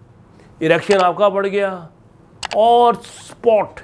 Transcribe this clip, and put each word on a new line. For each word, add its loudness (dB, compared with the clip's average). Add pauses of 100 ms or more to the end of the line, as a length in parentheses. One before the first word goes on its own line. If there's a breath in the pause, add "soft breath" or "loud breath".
(600 loud breath)
इरेक्शन 0
आपका 2
बढ़ -4
गया, -4 (880)
और 4
स्पॉट, -4